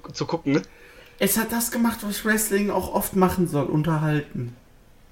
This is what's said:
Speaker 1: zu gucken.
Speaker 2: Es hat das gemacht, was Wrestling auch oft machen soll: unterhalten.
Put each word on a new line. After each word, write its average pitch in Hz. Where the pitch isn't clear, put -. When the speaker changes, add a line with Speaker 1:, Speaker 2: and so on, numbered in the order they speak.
Speaker 1:
zu -
gucken. 156
Speaker 2:
Es 196
hat 220
das 233
gemacht, 233
was 202
Wrestling 208
auch 185
oft -
machen 180
soll: 143
unterhalten. 151